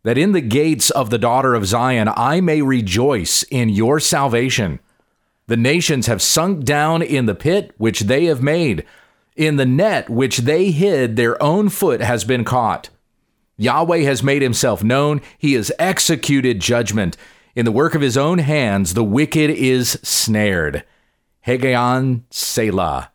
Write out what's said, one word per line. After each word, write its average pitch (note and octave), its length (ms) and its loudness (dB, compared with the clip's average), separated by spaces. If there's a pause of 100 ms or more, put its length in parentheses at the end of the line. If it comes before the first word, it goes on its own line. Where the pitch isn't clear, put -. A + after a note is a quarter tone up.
that A#2 160 0
in F3+ 140 2
the F#3 100 2
gates C3+ 480 2
of B2 220 0
the A#2+ 80 0
daughter B2 340 2
of G#2+ 140 0
Zion A#2+ 480 0
I C#3+ 260 0
may D#3 220 2
rejoice A#2+ 800 0
in B2 260 0
your A2+ 300 2
salvation. B2 800 -2 (680)
The A#2 120 -2
nations C#3 500 0
have A2 160 0
sunk E3 420 0
down D3+ 380 0
in C3 240 0
the G2+ 80 0
pit F#3 420 -2
which G#2+ 240 0
they C3 240 2
have D3+ 160 0
made. C#3+ 440 0 (500)
In D3+ 220 0
the C3+ 100 2
net D3+ 420 0
which A#2+ 300 -2
they D#3 320 2
hid, C#3+ 440 0
their A#2 280 0
own F#3 260 2
foot D#3 320 0
has A#2+ 220 -2
been A#2+ 200 -2
caught. A2+ 460 -2 (680)
Yahweh D#3 420 0
has C#3 240 0
made C#3 180 2
himself A#2 420 0
known. C#3 380 0 (160)
He C#3+ 160 0
has A2+ 240 -2
executed C#3 840 0
judgment. G#2 560 -2 (400)
In A#2+ 100 0
the A#2 60 2
work D3+ 240 0
of D#3 60 0
his C3 160 0
own D#3 200 2
hands, A#2 560 0
the A2+ 100 0
wicked D3 460 0
is B2+ 540 0
snared." F#2 800 -2 (640)
Hegayon B2 840 0
Selah. F2+ 840 -4